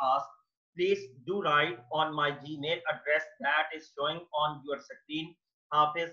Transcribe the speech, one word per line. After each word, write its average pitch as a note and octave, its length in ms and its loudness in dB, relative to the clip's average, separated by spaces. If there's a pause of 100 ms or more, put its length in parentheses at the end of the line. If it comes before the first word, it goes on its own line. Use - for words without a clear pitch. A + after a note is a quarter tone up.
ask, C3+ 240 2 (500)
please F#3+ 240 2 (260)
do G3 160 -2
write D#3 360 2 (140)
on D3+ 220 0
my D3 180 0
Gmail D3+ 480 -4 (120)
address D3+ 320 0 (160)
that D3+ 340 2
is D#3 220 -12
showing D#3 240 -2 (140)
on D3+ 320 0
your C#3 140 -4
screen, D#3 540 -10 (380)
hafiz D3+ 400 4